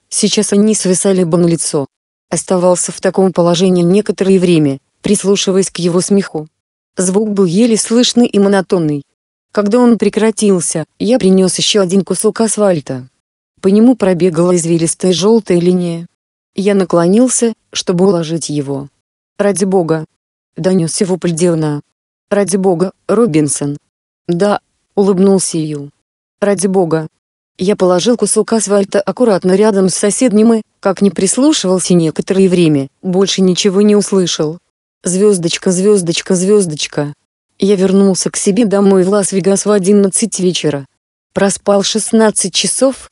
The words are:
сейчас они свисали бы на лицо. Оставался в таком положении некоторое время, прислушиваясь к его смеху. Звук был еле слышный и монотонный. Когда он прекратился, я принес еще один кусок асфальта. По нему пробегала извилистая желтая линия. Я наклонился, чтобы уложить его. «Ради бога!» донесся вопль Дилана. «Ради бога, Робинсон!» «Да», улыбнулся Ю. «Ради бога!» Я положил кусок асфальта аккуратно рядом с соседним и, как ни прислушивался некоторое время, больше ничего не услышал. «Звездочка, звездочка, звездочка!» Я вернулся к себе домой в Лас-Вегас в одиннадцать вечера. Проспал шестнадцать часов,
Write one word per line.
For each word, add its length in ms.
сейчас 440
они 220
свисали 500
бы 140
на 80
лицо. 400
Оставался 640
в 80
таком 320
положении 500
некоторое 560
время, 400
прислушиваясь 680
к 80
его 220
смеху. 480
Звук 340
был 160
еле 300
слышный 500
и 120
монотонный. 640
Когда 260
он 200
прекратился, 840
я 200
принес 400
еще 240
один 220
кусок 360
асфальта. 680
По 80
нему 280
пробегала 580
извилистая 580
желтая 460
линия. 480
Я 200
наклонился, 800
чтобы 340
уложить 420
его. 400
«Ради 260
бога!» 400
донесся 480
вопль 280
Дилана. 480
«Ради 260
бога, 360
Робинсон!» 680
«Да», 320
улыбнулся 640
Ю. 320
«Ради 260
бога!» 420
Я 160
положил 420
кусок 360
асфальта 480
аккуратно 560
рядом 320
с 60
соседним 600
и, 80
как 200
ни 100
прислушивался 840
некоторое 540
время, 400
больше 380
ничего 400
не 160
услышал. 640
«Звездочка, 680
звездочка, 640
звездочка!» 800
Я 180
вернулся 540
к 60
себе 300
домой 360
в 60
Лас-Вегас 560
в 60
одиннадцать 680
вечера. 480
Проспал 460
шестнадцать 720
часов, 580